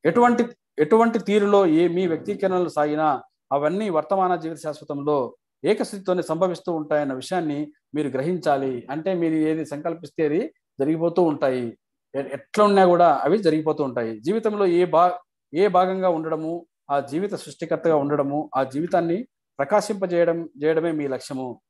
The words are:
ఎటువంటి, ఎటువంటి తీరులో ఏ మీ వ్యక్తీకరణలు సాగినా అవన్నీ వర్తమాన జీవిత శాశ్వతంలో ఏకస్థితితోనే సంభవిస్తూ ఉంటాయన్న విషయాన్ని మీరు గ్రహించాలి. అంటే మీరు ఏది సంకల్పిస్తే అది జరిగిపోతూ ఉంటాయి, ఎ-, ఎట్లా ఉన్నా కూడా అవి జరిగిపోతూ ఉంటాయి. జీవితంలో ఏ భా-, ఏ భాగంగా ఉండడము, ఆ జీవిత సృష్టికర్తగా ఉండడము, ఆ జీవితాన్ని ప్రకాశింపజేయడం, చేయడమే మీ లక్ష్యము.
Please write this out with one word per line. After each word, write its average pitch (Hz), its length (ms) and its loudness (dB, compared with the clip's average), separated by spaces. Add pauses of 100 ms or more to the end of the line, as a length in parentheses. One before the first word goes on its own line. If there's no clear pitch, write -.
ఎటువంటి, 240 360 4 (340)
ఎటువంటి 220 400 4
తీరులో 202 480 4
ఏ 165 220 4
మీ 180 180 0
వ్యక్తీకరణలు 180 640 -2
సాగినా 151 540 0 (300)
అవన్నీ 165 380 0
వర్తమాన 180 460 0
జీవిత 160 220 -8
శాశ్వతంలో 147 800 -4 (280)
ఏకస్థితితోనే 190 580 -2
సంభవిస్తూ 170 500 -2
ఉంటాయన్న 151 400 -2
విషయాన్ని 147 600 -6 (220)
మీరు 147 140 -2
గ్రహించాలి. 135 840 -2
అంటే 160 240 -4
మీరు 165 200 0
ఏది 156 320 0
సంకల్పిస్తే 165 580 -6
అది 170 280 -2 (280)
జరిగిపోతూ 165 420 0
ఉంటాయి, 131 560 0 (360)
ఎ-, 135 180 -6
ఎట్లా 208 320 0
ఉన్నా 196 220 6
కూడా 175 280 6
అవి 147 240 2
జరిగిపోతూ 156 460 0
ఉంటాయి. 117 360 -4
జీవితంలో 208 460 0
ఏ 175 180 4
భా-, 175 340 2 (360)
ఏ 190 140 2
భాగంగా 185 400 2
ఉండడము, 160 580 -4 (240)
ఆ 143 100 2
జీవిత 165 340 -6
సృష్టికర్తగా 160 640 -2
ఉండడము, 143 600 -2
ఆ 135 60 2
జీవితాన్ని 170 640 -2 (320)
ప్రకాశింపజేయడం, 175 920 0 (160)
చేయడమే 160 280 2
మీ 151 160 -4
లక్ష్యము. 127 600 -8